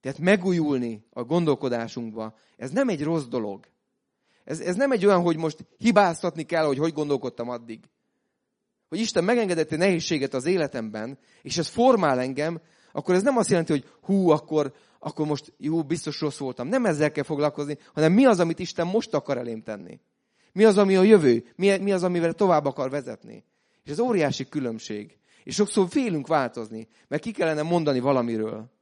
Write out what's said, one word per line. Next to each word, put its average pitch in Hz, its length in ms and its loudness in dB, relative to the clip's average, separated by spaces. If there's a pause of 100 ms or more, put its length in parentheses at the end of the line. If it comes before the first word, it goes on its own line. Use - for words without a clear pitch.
Tehát 135 180 -10
megújulni 156 920 0
a 123 100 -8
gondolkodásunkba. 120 1120 -2 (220)
Ez 127 140 -10
nem 254 180 0
egy 156 140 -4
rossz 156 220 -2
dolog. 113 420 -8 (800)
Ez, 160 160 -10
ez 180 160 -4
nem 269 160 0
egy 196 140 2
olyan, 190 160 6
hogy 175 140 2
most 160 300 -6 (120)
hibáztatni 170 640 2
kell, 160 220 -2
hogy 139 140 0
hogy 160 140 0
gondolkodtam 135 560 -4
addig. 117 320 -12 (1080)
Hogy 180 120 -6
Isten 214 240 0
megengedett 185 480 0
egy 156 60 -4
nehézséget 170 560 0
az 131 120 -2
életemben, 127 720 -4 (240)
és - 160 -6
ez 160 100 -2
formál 196 520 4
engem, 143 400 -4 (320)
akkor - 220 0
ez 185 80 2
nem 262 140 2
azt 220 140 0
jelenti, 170 220 0
hogy 143 120 -2 (180)
hú, 190 280 2
akkor, 151 420 0 (260)
akkor 151 280 -6
most 147 320 -6
jó, 160 240 -2
biztos 156 380 -6
rossz 147 180 -6
voltam. 127 300 -8
Nem 240 180 0
ezzel 151 260 0
kell 147 120 -4
foglalkozni, 147 540 -4 (140)
hanem 160 200 4
mi 240 120 6
az, 214 160 6
amit 165 180 0
Isten 175 280 -6
most 196 280 -4
akar 139 220 -2
elém 117 260 -8
tenni. 101 380 -14 (520)
Mi 196 120 4
az, 208 140 6
ami 196 180 4
a 185 60 6
jövő? 151 420 6 (120)
Mi, 196 220 2
mi 196 140 -2
az, 180 100 0
amivel 175 300 0
tovább 165 320 2
akar 135 260 -4
vezetni? 117 540 -12 (400)
És 139 60 -16
ez 151 100 -6
óriási 165 480 0
különbség. 113 720 -8 (260)
És - 100 -10
sokszor 202 340 0
félünk 185 380 -2
változni, 117 640 -4 (200)
mert 151 140 -4
ki 220 80 -10
kellene 160 320 -2
mondani 156 380 0
valamiről. 117 680 -2 (120)